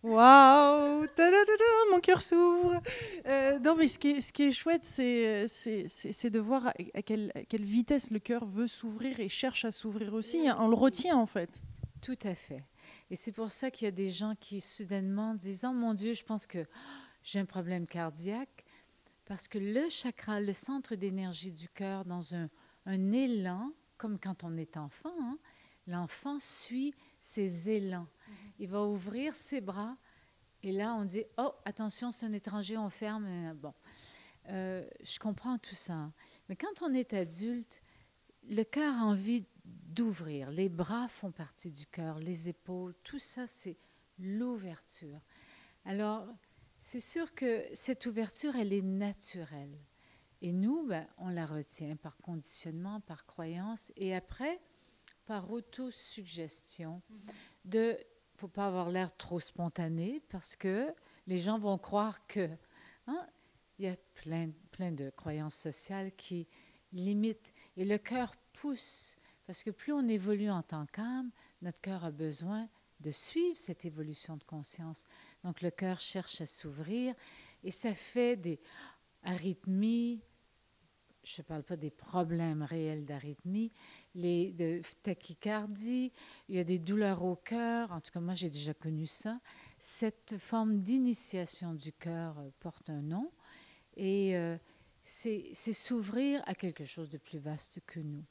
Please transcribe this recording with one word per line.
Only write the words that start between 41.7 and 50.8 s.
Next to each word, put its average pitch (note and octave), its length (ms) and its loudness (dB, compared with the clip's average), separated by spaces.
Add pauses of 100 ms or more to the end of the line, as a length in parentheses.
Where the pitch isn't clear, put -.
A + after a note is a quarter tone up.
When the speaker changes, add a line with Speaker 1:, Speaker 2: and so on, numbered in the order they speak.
Speaker 2:
du C#3+ 160 -16
cœur, D#3+ 320 -8
les E3 300 -6
épaules, F3+ 460 -8 (100)
tout C#4 160 -10
ça, - 260 -10
c'est - 300 -10 (420)
l'ouverture. F#3+ 1040 -6 (640)
Alors, G#3 420 -2 (520)
c'est - 220 -10
sûr - 340 -6
que A#3 280 -2 (100)
cette - 340 -6
ouverture, A#3 500 -4
elle G#3 160 0
est G3 100 2
naturelle. F3+ 960 -6 (640)
Et F3 120 -2
nous, A#3+ 360 2